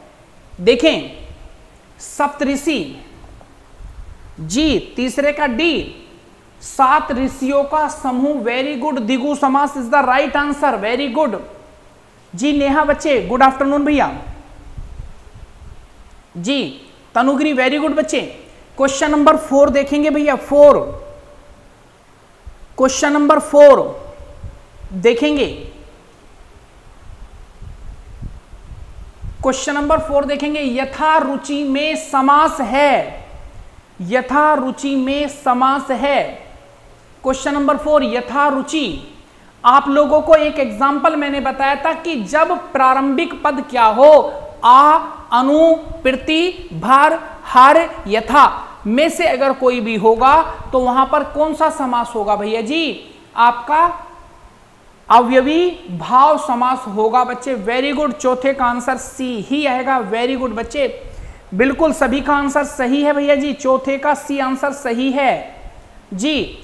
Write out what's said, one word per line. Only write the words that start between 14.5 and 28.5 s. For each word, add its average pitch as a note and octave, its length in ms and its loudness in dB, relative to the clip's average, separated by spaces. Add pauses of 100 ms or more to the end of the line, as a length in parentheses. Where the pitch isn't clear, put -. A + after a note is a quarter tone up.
जी A3+ 240 -4 (540)
तनुगिरी, C#4 400 2
very C4 260 0
good D4 160 -2
बच्चे। D#4 240 -2 (580)
क्वेश्चन C4+ 320 0
नंबर D4+ 280 4
फ़ोर C#4 320 4
देखेंगे C#4+ 400 0
भैया, D4 260 0
फ़ोर, C#4+ 420 6 (2000)
क्वेश्चन C4 340 0
नंबर D4 280 4
फ़ोर C#4+ 420 8 (1120)
देखेंगे, A#3 520 0 (4000)